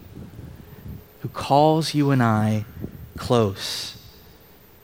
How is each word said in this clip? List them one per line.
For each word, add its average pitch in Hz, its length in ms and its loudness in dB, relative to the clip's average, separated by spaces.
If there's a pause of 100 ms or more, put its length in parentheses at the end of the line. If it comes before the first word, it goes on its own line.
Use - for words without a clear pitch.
(1200)
who - 60 -10
calls 156 640 2
you 143 180 2
and 131 120 4
I 107 400 2 (540)
close - 800 -2 (880)